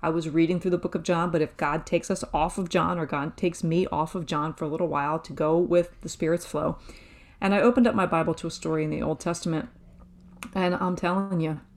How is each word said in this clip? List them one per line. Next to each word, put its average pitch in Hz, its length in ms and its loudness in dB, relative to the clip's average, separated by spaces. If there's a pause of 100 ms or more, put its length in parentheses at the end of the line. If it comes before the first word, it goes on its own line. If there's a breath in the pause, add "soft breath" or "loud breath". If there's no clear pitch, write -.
I 160 60 0
was 160 180 -2
reading 165 320 2
through 185 100 -2
the 175 80 2
book 175 160 -4
of 190 80 0
John, 175 300 0
but 160 100 2
if - 140 -4
God 156 280 -2
takes 175 280 0
us 185 100 -2 (100)
off 160 260 0
of 180 100 -2
John 175 280 2
or 160 100 -2
God 147 300 -4
takes 175 280 -2
me 170 240 2
off 156 260 -2
of 175 120 -4
John 156 280 -2
for 165 120 -6
a - 20 -4
little 160 180 -2
while 147 320 0
to 160 140 -10
go 156 260 2
with 175 440 2
the 170 60 -10
Spirit's 165 380 -2
flow. - 320 -2 (640 loud breath)
And 196 120 2
I 202 80 4
opened 247 280 6
up - 80 2
my 185 100 2
Bible 165 280 2
to - 120 -10
a 165 60 -4
story 160 320 -2
in 151 60 -2
the 151 120 -2
Old 151 160 -2
Testament, 170 500 -4 (840)
and 180 220 2
I'm 180 180 -2
telling 185 460 0
you 156 200 -2 (160)